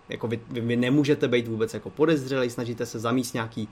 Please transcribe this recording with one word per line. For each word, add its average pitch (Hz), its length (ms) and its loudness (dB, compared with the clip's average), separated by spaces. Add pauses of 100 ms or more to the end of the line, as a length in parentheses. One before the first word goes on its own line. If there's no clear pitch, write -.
jako - 180 -6
vy, 113 120 -2 (100)
vy, 123 120 -4
vy 120 140 0
nemůžete 139 520 4
být 120 200 2
vůbec 110 260 -2
jako 104 160 -8
podezřelej, 135 600 2
snažíte 120 360 -6
se 117 140 -8
zamíst 120 340 0
nějaký 113 380 -4